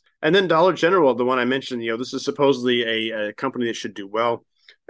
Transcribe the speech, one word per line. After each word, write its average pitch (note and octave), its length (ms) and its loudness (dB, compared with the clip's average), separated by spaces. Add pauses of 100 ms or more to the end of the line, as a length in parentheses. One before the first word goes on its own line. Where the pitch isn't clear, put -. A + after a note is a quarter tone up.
(220)
And D#3 120 2
then G3 140 2
Dollar E3+ 240 4
General, D#3+ 420 4
the A#2+ 120 0
one B2+ 120 2
I B2 80 0
mentioned, B2+ 380 -4
you A#2 80 -4
know, A2+ 60 -4
this B2+ 160 -8
is C3 100 -6
supposedly A#2+ 880 0
a, G#2+ 160 -4
a G#2 60 -8
company B2+ 320 -4
that A2+ 100 -2
should G#2+ 180 -10
do G2 140 -12
well. A2+ 380 -2 (440)